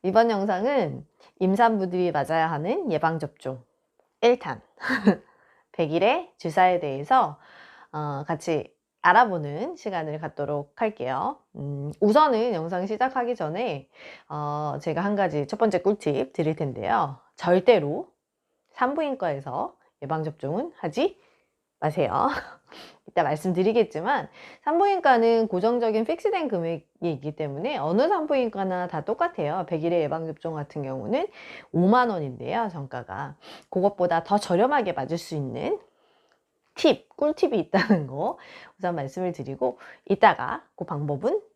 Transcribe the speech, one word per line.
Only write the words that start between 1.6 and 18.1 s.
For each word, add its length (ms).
맞아야 400
하는 400
예방접종 720
일 160
탄 240
<laughs> 480
백일의 680
주사에 420
대해서, 580
어, 340
같이 480
알아보는 760
시간을 440
갖도록 600
할게요. 560
음, 440
우선은 540
영상 320
시작하기 500
전에, 540
어, 500
제가 220
한 120
가지 320
첫 120
번째 240
꿀팁 500
드릴 240
텐데요. 640
절대로 760